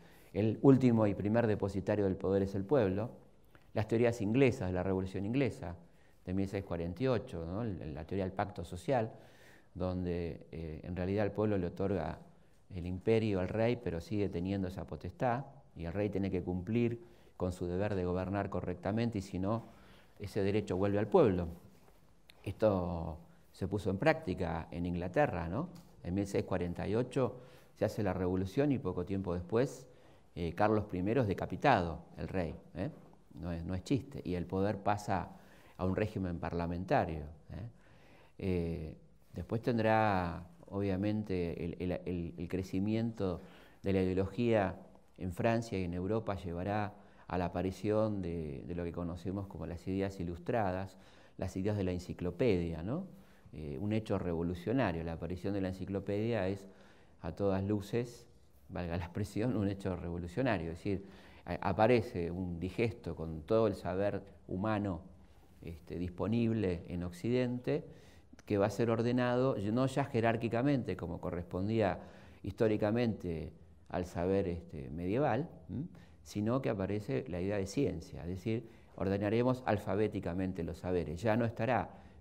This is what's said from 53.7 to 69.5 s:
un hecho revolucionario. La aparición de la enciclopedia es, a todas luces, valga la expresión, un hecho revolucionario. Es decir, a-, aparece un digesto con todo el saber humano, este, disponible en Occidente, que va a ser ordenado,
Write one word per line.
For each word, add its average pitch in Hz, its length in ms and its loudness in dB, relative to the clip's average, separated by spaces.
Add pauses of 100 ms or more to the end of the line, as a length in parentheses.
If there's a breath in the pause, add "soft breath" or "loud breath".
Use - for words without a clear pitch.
un 104 120 -2
hecho 110 260 2
revolucionario. 87 840 0
La 82 100 -4
aparición 87 400 -4
de 101 60 -2
la 92 80 0
enciclopedia 98 800 -2
es, 98 200 -4 (520 loud breath)
a 85 120 -6
todas 98 320 2
luces, 107 640 -2 (420)
valga 87 280 -4
la 85 80 -2
expresión, 104 520 -2
un 101 120 2
hecho 95 280 -2
revolucionario. 87 760 -2
Es 90 60 -10
decir, 98 280 -2 (380 loud breath)
a-, 90 260 -2
aparece 104 600 4
un 87 300 -4
digesto 92 560 -2
con 80 260 -6
todo 113 260 4
el 95 60 0
saber 95 480 -2 (260)
humano, 101 520 0 (640 soft breath)
este, 82 360 -10
disponible 95 920 0
en 87 160 -4
Occidente, 123 800 0 (600 loud breath)
que 104 140 2
va 101 80 6
a 110 40 4
ser 113 200 2
ordenado, 123 640 4 (160)